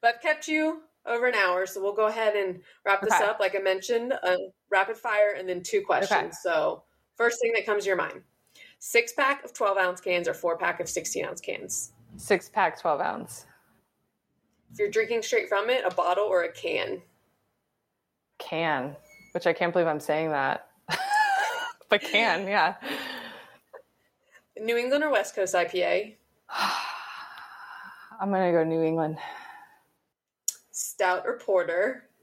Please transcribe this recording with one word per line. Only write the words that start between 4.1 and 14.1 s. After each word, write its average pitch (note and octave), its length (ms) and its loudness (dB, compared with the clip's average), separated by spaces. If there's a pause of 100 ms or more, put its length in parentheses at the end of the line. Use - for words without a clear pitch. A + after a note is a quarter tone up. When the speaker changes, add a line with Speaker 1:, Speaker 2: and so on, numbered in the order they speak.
Speaker 1:
uh, F#3 240 2 (320)
rapid G3 300 2
fire G#3 400 2
and F#3 100 -8
then F3+ 140 -4
two G3+ 180 0
questions. F#3+ 400 2
Speaker 2:
Okay. E3+ 100 -4 (120)
Speaker 1:
So D#3+ 400 0 (320)
first A#3 260 0
thing A#3 140 0
that G#3 100 0
comes G#3 200 0
to - 20 0
your F#3+ 100 2
mind, - 280 -6 (540)
six - 360 0
pack C#4 280 2
of - 120 -16
twelve G3 240 2
ounce F3+ 240 2
cans F3 260 0
or E3+ 60 0
four E3 240 -2
pack F3 200 0
of E3 80 -4
sixteen - 380 -4
ounce - 160 -8
cans? - 520 -8 (260)
Speaker 2:
Six - 320 0
pack, F#3 280 2
twelve D#3 220 0
ounce. - 460 -6 (1300)